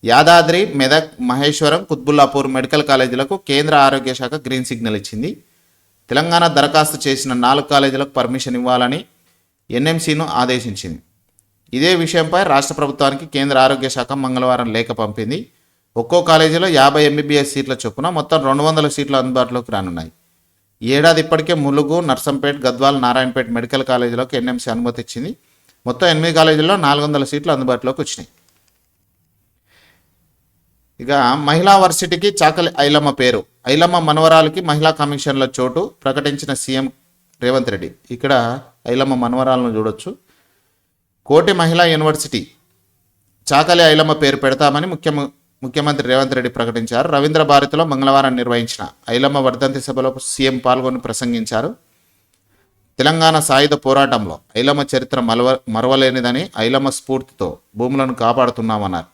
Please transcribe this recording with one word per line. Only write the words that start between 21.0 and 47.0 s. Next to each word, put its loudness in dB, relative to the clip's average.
ఇప్పటికే 0
ములుగు, 0
నర్సంపేట్, -2
గద్వాల్, 0
నారాయణపేట్ 0
మెడికల్ -4
కాలేజీలకు -2
ఎన్ఎంసీ -4
అనుమతి -6
ఇచ్చింది. -10
మొత్తం -2
ఎనిమిది 0
కాలేజీల్లో 4
నాలుగు 0
వందల 0
సీట్లు -4
అందుబాటులోకి -2
వచ్చినాయి. -10
ఇక -6
మహిళా 4
వర్సిటీకి 2
చాకలి 2
ఐలమ్మ 2
పేరు. 0
ఐలమ్మ 2
మనవరాలికి 4
మహిళా 0
కమిషన్ల -2
చోటు -2
ప్రకటించిన -4
సీఎం -4
రేవంత్ 0
రెడ్డి. -8
ఇక్కడ -2
ఐలమ్మ 0
మనవరాలను 0
చూడొచ్చు. -6
కోటి 4
మహిళా 2
యూనివర్సిటీ 0
చాకలి 4
ఐలమ్మ 4
పేరు 2
పెడతామని 0
ముఖ్యమ-, -4
ముఖ్యమంత్రి -2
రేవంత్ 2
రెడ్డి -2
ప్రకటించారు. -2